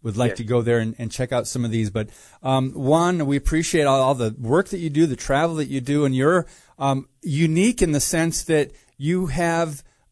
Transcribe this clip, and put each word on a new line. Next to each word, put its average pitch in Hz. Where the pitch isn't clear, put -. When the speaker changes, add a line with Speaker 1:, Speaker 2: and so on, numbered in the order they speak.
Speaker 1:
would 110
like 117
Speaker 2:
Yes. 95
Speaker 1:
to 120
go 120
there 117
and, 110
and 113
check 127
out 120
some 123
of 113
these. 110
But, 104
um, 131
Juan, 165
we 139
appreciate 160
all, 135
all 135
the 113
work 135
that 202
you 165
do, 151
the 131
travel 160
that 151
you 135
do, 143
and 131
you're, 160
um, 135
unique 165
in 170
the 147
sense 165
that 151
you 175
have, 165